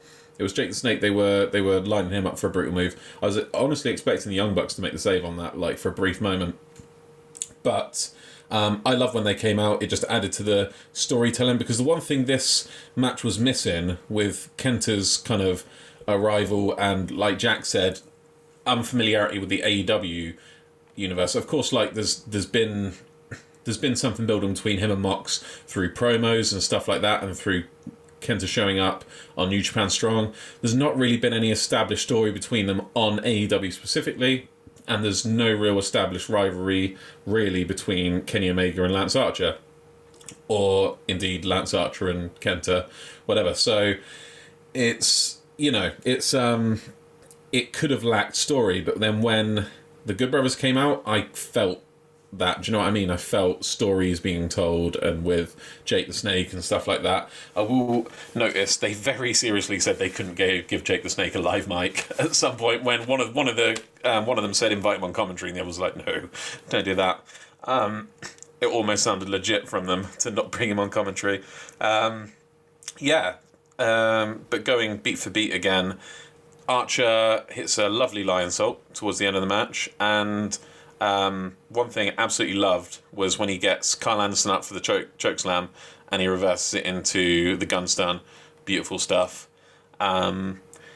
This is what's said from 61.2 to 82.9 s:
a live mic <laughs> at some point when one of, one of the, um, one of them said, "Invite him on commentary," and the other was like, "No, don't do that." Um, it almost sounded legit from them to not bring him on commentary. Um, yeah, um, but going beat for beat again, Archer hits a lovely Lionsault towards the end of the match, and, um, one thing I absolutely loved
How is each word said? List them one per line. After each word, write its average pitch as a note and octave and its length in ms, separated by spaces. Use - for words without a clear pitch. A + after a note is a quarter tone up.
a - 20
live F2+ 300
mic F2+ 440
<laughs> - 60
at D#3 160
some C3 220
point A#2 260
when A#2+ 240
one C3 140
of, A#2 160
one C#3+ 120
of A#2 80
the, A2+ 240
um, A2 240
one B2 100
of G#2+ 60
them G#2 100
said, A2 200
"Invite G2+ 260
him F2+ 60
on F2+ 80
commentary," F#2 380
and F2 60
the F2+ 40
other E2+ 80
was F2 100
like, F2+ 260
"No, - 240
don't G#2+ 140
do F#2+ 120
that." F#2 240
Um, G#2+ 460
it B2 60
almost G#2+ 380
sounded G2 240
legit G2 400
from F#2 180
them F#2 220
to A#2+ 120
not - 180
bring A#2+ 200
him G#2 100
on G2+ 100
commentary. G2 540
Um, A2 520
yeah, C#3+ 360
um, A2 720
but A2 140
going A2+ 320
beat G2 220
for - 120
beat G#2+ 240
again, F#2 440
Archer A2+ 840
hits - 280
a G#2 100
lovely G#2+ 360
Lionsault F#2 540
towards G2 240
the G2+ 80
end G2 100
of F#2+ 60
the F#2+ 60
match, G#2 420
and, G#2 560
um, G2 560
one A#2 220
thing G#2 200
I - 60
absolutely G#2+ 400
loved F#2 420